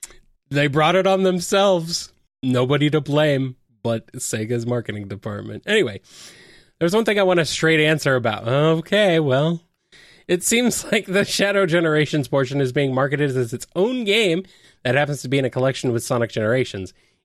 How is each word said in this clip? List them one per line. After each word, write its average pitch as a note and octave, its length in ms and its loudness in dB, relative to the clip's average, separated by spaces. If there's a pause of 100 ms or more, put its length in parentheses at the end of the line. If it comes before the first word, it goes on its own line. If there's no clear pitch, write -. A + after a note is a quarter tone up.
(500)
They C#3+ 180 2
brought D#3 280 2
it F#3+ 120 2
on F#3+ 160 2
themselves. F#3 880 0 (320)
Nobody C3 480 2
to D#3 100 0
blame C#3 540 0 (280)
but A#2 300 -4
Sega's A#2 520 -6
marketing G#2+ 420 -6
department. G#2 580 -12
Anyway, D#3 360 -2 (800)
there's E3+ 140 0
one A3 120 2
thing G#3 140 2
I G3 40 4
want F#3 160 4
a D3+ 60 2
straight D#3+ 340 2
answer D3+ 360 2
about. A2+ 320 -2
Okay, D#3+ 720 2
well, D3+ 420 0 (680)
it F3+ 160 -2
seems A#3 420 0
<laughs> - 60 -8
like G3 140 0
the G3 200 0
Shadow G3 400 0
Generations D#3 600 0
portion C#3 340 0
is B2+ 120 0
being C#3 200 0
marketed C#3 420 0
as B2 180 -2
its - 220 -10
own A#3+ 280 0
game G3 400 0 (400)
that B2 120 0
happens D3 260 0
to C3+ 80 -10
be C#3 80 2
in C3+ 80 0
a A#2+ 40 -2
collection B2+ 440 -2
with A#2 100 -2
Sonic A#2 280 -2
Generations, A2 640 -2 (320)